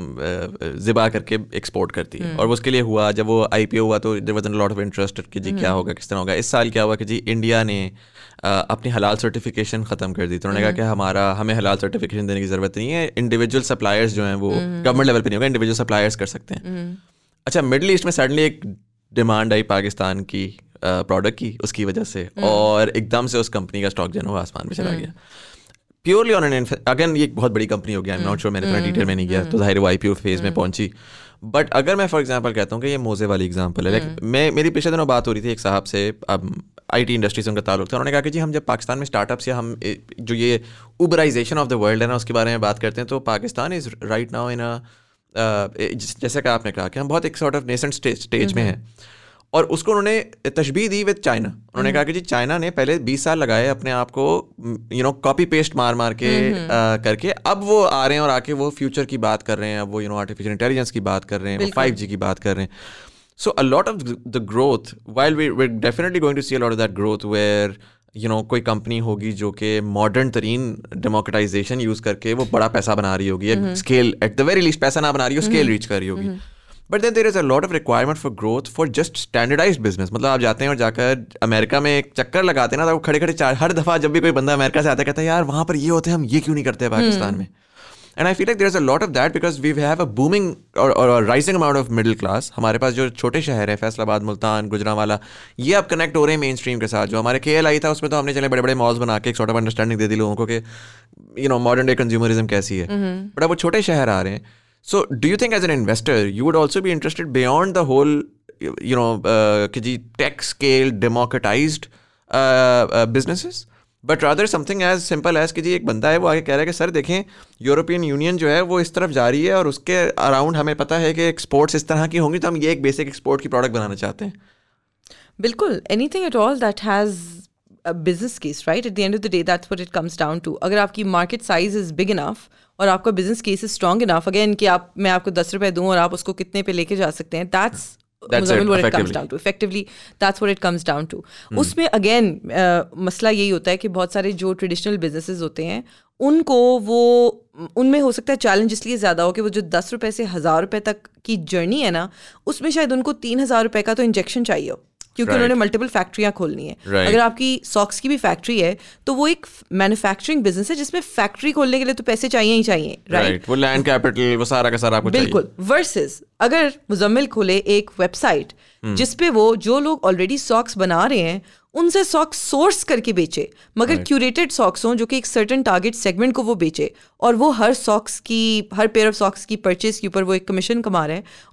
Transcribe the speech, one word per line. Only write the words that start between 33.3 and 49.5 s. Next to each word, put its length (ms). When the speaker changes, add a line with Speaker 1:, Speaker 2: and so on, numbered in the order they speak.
Speaker 1:
एग्जांपल 420
है, 60
like, 180
Speaker 2:
हम्म। 200
Speaker 1:
मैं, 200
मेरी 180
पिछले 220
दिनों 160
बात 200
हो 60
रही 100
थी 60
एक 100
साहब 240
से, 300
अब 340
आईटी 220
इंडस्ट्री 280
से 60
उनका 120
ताल्लुक 320
था, 40
उन्होंने 140
कहा 100
कि 80
जी 100
हम 120
जब 140
पाकिस्तान 320
में 80
स्टार्टअप्स 420
या 100
हम, 260
ए, 180
जो 140
ये 280
uberization 560
of 100
the 100
world 240
है 60
ना, 80
उसके 180
बारे 180
में 100
बात 180
करते 220
हैं, 60
तो 120
पाकिस्तान 600
is 60
right 400
now 220
in 80
a, 240
अ, 320
ए, 160
जिस-, 260
जैसे 200
कि 80
आपने 220
कहा 160
कि 120
हम 80
बहुत 180
एक 120
sort 180
of 60
nascent 320
stage, 240
stage 160
में 140
Speaker 2:
हम्म। 100
Speaker 1:
हैं। 380